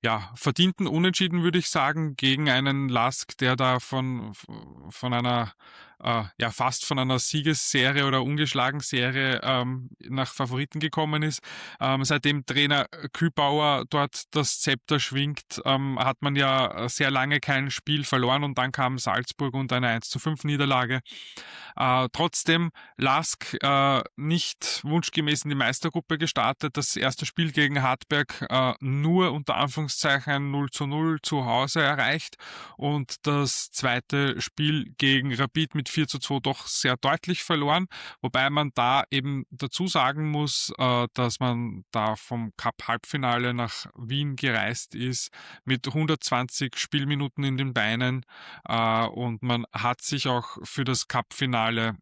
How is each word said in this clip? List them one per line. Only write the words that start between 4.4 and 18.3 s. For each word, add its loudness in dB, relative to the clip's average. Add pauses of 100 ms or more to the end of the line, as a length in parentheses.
von -4
einer, 0 (460)
äh, 0 (120)
ja, 0
fast 0
von 0
einer 2
Siegesserie 2
oder 2
Ungeschlagen-Serie, 0
ähm, 0 (200)
nach -2
Favoriten -4
gekommen 0
ist. -2 (400)
Ähm, 2
seitdem 2
Trainer 2 (260)
Kübauer 2
dort 0
das 0
Zepter 0
schwingt, -4
ähm, 2
hat 0
man 0
ja 2
sehr 2
lange 2
kein 0
Spiel -2
verloren 2